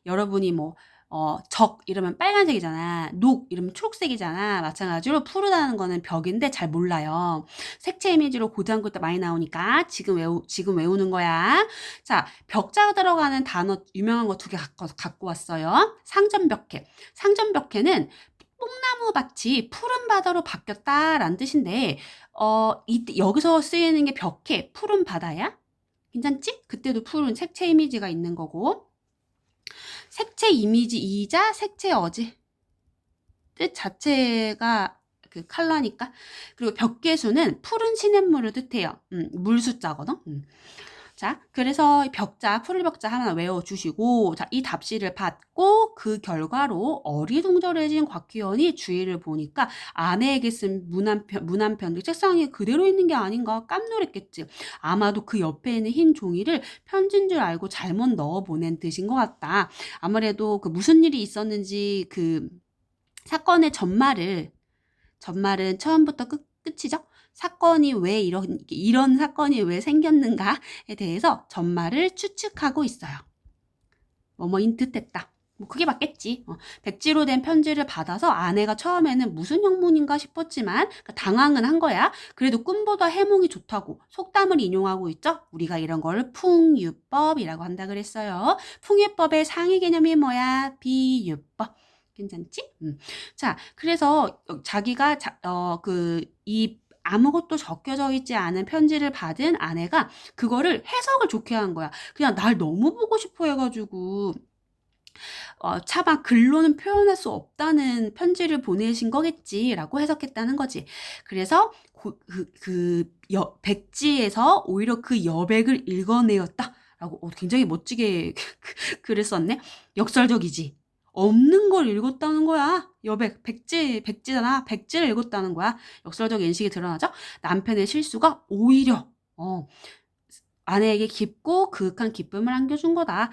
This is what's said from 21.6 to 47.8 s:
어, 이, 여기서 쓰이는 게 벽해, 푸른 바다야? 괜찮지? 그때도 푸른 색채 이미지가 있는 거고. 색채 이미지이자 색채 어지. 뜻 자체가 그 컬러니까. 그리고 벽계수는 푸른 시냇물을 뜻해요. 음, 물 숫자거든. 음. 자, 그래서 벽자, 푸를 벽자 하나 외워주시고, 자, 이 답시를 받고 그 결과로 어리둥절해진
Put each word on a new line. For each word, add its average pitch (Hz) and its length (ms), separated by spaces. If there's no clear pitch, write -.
어, 220 560
이, 233 160
여기서 302 440
쓰이는 320 440
게 277 80
벽해, - 580
푸른 392 320
바다야? 175 540
괜찮지? 277 540
그때도 233 360
푸른 277 320
색채 359 320
이미지가 277 400
있는 170 280
거고. 170 560
색채 440 400
이미지이자 226 1040
색채 403 400
어지. 226 440
뜻 - 180
자체가 226 1300
그 165 180
컬러니까. 302 640
그리고 226 160
벽계수는 240 880
푸른 453 340
시냇물을 381 560
뜻해요. 240 480
음, 170 200
물 220 280
숫자거든. 196 540
음. 143 160
자, 214 180
그래서 285 600
벽자, 208 520
푸를 370 180
벽자 320 260
하나 233 260
외워주시고, 180 1000
자, - 160
이 254 140
답시를 202 500
받고 403 800
그 214 260
결과로 208 840
어리둥절해진 311 1040